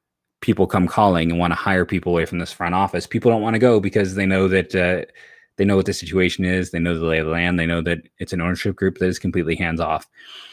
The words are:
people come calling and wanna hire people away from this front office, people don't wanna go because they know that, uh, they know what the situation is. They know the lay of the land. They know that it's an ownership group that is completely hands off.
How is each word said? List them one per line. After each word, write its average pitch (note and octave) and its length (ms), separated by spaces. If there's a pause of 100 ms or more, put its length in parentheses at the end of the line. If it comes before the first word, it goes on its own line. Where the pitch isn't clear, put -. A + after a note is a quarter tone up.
(420)
people G2 240
come F#2 200
calling F2 440
and E2+ 100
wanna E2+ 160
hire F#2 280
people F2+ 280
away E2+ 140
from F2+ 120
this E2+ 140
front F2 220
office, F#2 320
people A#2 260
don't A2 100
wanna A2+ 160
go A#2 220
because G2 340
they G2 120
know F#2+ 200
that, F#2 300
uh, F2+ 280 (520)
they G2 80
know G2 120
what F#2+ 100
the G2 60
situation F#2 520
is. F#2 260
They F2 80
know E2+ 200
the E2 80
lay D#2+ 120
of D#2+ 80
the D#2+ 60
land. F2 260
They E2 80
know E2+ 160
that E2+ 180 (180)
it's - 140
an F#2 80
ownership F2+ 360
group F#2+ 220
that F#2 80
is F#2 120
completely F2 360
hands E2+ 260
off. D#2+ 280 (440)